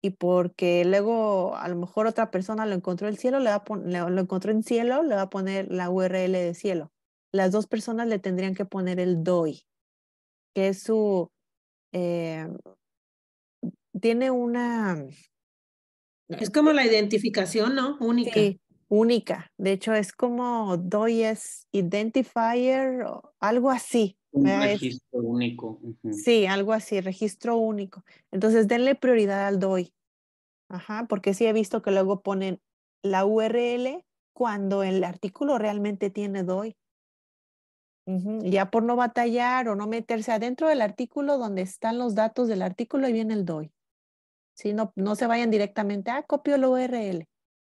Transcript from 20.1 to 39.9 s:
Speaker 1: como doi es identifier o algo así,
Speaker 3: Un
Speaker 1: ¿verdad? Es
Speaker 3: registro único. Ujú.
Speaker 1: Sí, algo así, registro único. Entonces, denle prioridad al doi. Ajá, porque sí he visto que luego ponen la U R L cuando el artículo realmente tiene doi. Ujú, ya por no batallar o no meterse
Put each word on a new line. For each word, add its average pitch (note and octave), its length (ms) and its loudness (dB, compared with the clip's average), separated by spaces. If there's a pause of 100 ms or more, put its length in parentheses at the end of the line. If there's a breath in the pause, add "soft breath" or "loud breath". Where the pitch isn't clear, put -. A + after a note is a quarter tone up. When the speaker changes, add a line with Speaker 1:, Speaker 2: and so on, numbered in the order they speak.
Speaker 1:
como A#3+ 640 -2
doi G#3+ 460 0
es - 500 -6
identifier A#3+ 1300 0
o - 360 -10
algo A#3+ 300 2
así, A#3 480 0 (140)
Speaker 3:
Un C#3 120 4
Speaker 1:
¿verdad? C#3 280 4
Es - 100 -2
Speaker 3:
registro B2+ 400 -6
único. A#2+ 600 -4
Ujú. A2+ 320 -8
Speaker 1:
Sí, G#3 320 4
algo G3 280 0
así, G#3+ 280 -2
registro G#3 560 -4
único. G#3 460 -4 (280 soft breath)
Entonces, A3 360 4
denle B3 280 4
prioridad G3+ 520 2
al G3 120 0
doi. F#3 340 0 (760)
Ajá, G#3+ 400 -8
porque G3 240 0
sí A3 140 2
he A3 60 4
visto A3 280 0
que G3+ 100 -2
luego F#3+ 300 2
ponen F#3+ 400 -4 (420)
la F#3+ 220 2
U A3 160 2
R A#3+ 340 0
L B3+ 300 -4 (280)
cuando G3 500 -2
el F#3+ 200 0
artículo G#3 540 -4
realmente G#3 540 -2
tiene G3 320 -4
doi. F#3+ 320 -4 (1300)
Ujú, F#3+ 380 -4
ya F#3+ 280 2
por A3+ 120 2
no A#3+ 120 2
batallar A#3+ 720 0
o G#3 80 -2
no G#3 120 -4
meterse A3+ 440 -4